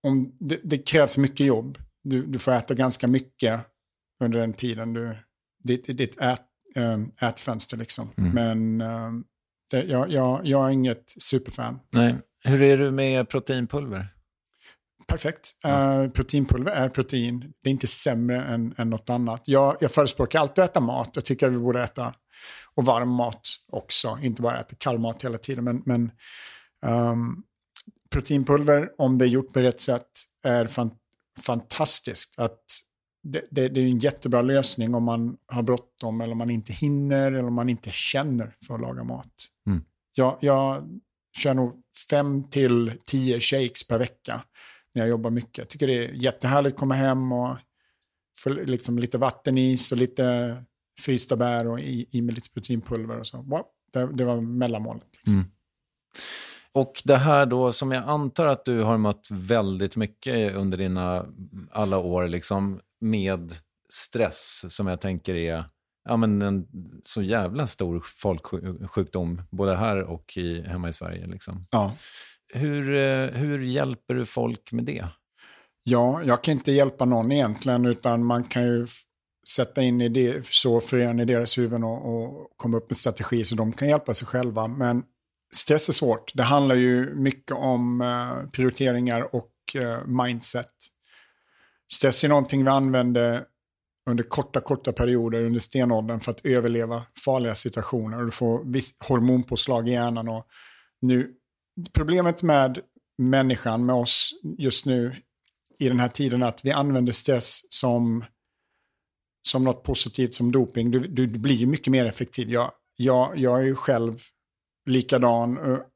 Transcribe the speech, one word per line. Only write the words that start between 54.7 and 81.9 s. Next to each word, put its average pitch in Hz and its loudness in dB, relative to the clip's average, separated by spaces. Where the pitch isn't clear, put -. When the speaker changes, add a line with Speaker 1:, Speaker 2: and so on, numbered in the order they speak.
Speaker 1:
liksom. - 2
Speaker 2:
Mm. 95 0
Och - -2
det 143 8
här 143 6
då 123 2
som 131 0
jag 127 -2
antar 147 -2
att 139 0
du 117 0
har 110 2
mött 104 0
väldigt 98 -2
mycket 107 -2
under 98 -2
dina 92 -2
alla 98 0
år, 90 0
liksom, 98 -4
med 95 -2
stress - -4
som 98 -4
jag 90 -4
tänker 92 -6
är, 82 -4
ja, 117 0
men 107 2
en 98 -2
så - -4
jävla 117 -2
stor 85 -4
folksjukdom 90 -6
både 95 0
här 101 -2
och - -12
i, 85 -6
hemma 87 -8
i 82 -6
Sverige, 87 -10
liksom. 90 -14
Speaker 1:
Ja. 107 0
Speaker 2:
Hur, 143 -2
eh, 135 2
hur 143 -2
hjälper 127 -4
du 123 -2
folk 120 -6
med 117 -4
det? 92 -8
Speaker 1:
Ja, 123 2
jag 123 4
kan 160 2
inte 143 0
hjälpa 139 4
någon 120 2
egentligen, 123 0
utan 120 0
man 120 0
kan 123 -2
ju 120 2
f-, 120 -10
sätta - 0
in 120 2
i 120 2
det, 123 0
så 117 4
frön 120 2
i 117 2
deras 117 0
huvuden 117 0
och, 113 -6